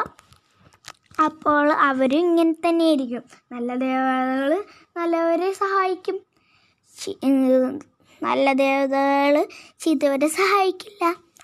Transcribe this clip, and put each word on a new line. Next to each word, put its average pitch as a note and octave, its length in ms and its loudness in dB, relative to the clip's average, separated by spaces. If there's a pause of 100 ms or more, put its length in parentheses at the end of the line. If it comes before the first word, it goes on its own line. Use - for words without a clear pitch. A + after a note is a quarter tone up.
(1300)
അപ്പോൾ D4 480 0
അവരും C4+ 460 0
ഇങ്ങനെ E4+ 340 2 (160)
തന്നെയായിരിക്കും. D4 540 0 (280)
നല്ല B3 240 -6
ദേവതകൾ C4 760 -2 (440)
നല്ലവരെ E4+ 580 0
സഹായിക്കും, F#4+ 640 -2 (800)
ചി-, - 260 -12
ഏ, C4 60 0 (920)
നല്ല C4+ 320 0
ദേവതകൾ C#4 840 2 (440)
ചീത്തവരെ C#4+ 480 0
സഹായിക്കില്ല. F#4+ 760 -2 (400)